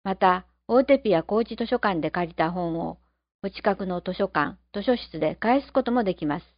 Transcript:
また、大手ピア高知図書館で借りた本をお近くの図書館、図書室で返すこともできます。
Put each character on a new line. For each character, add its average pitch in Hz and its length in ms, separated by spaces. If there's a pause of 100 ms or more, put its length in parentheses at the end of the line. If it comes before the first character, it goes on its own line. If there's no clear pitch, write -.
ま 190 120
た、 185 300 (220)
大 247 180
手 277 120
ピ 214 180
ア 160 80
高 220 200
知 220 120
図 233 100
書 247 120
館 190 220
で 156 100
借 175 200
り - 60
た 165 160
本 170 280
を 170 180 (460)
お 196 60
近 196 260
く 196 100
の 180 160
図 185 120
書 196 140
館、 156 300 (160)
図 202 80
書 247 140
室 - 240
で 156 160
返 254 260
す - 100
こ 262 120
と - 80
も 247 120
で 185 120
き 160 100
ま 147 140
す。 - 60 (120)